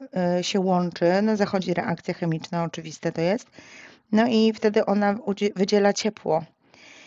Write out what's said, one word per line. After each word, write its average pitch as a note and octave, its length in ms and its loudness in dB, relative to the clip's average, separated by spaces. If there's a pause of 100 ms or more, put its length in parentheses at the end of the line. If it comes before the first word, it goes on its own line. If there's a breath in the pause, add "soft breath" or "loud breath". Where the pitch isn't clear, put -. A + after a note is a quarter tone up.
(160)
e, F3+ 280 0
się G3+ 160 -2
łączy, F3+ 520 2 (100)
no A3 140 2
zachodzi F#3+ 380 -2
reakcja E3+ 400 -4
chemiczna, E3+ 500 -4
oczywiste E3 480 -8
to - 80 -6
jest, F#3 260 -2 (680 loud breath)
no A3 140 4
i A3 260 4
wtedy G#3+ 340 0
ona G3+ 380 0
udzie-, G3+ 320 -2
wydziela G3+ 360 2
ciepło. E3 520 -4 (640 loud breath)